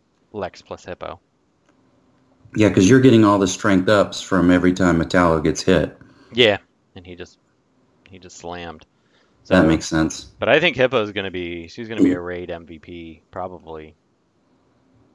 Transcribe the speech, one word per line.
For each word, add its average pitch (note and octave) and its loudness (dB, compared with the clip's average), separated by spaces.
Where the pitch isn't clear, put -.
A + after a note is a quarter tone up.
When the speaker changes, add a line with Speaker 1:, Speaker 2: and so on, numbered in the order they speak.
Speaker 1:
Lex F#2+ -12
plus - -18
Hippo. E2 -14
Speaker 2:
Yeah, G#2+ 4
'cause F#2+ 4
you're C3 8
getting A#2 6
all G2+ 4
the F#2+ 0
strength F#2+ 0
ups F#2+ 0
from F2+ 0
every F2+ 2
time F2 0
Metallo E2 0
gets D#2+ -2
hit. E2 0
Speaker 1:
Yeah, A2+ 4
and F2+ -20
he F2+ -20
just, F2 -20
he G2 -20
just F2+ -20
slammed. E2+ -16
Speaker 2:
That F2+ 2
Speaker 1:
So, D#2+ 2
Speaker 2:
makes D#2+ -2
sense. - -4
Speaker 1:
but G2+ -4
I C#3+ 4
think D#3+ -2
Hippo's A#2+ 0
gonna G2 -8
be, E2+ -10
she's A2+ -16
gonna A2 -4
be F2+ 2
a F2 -6
raid F2 -10
M E2+ -12
V E2 -20
P E2 -18
probably D#2+ -16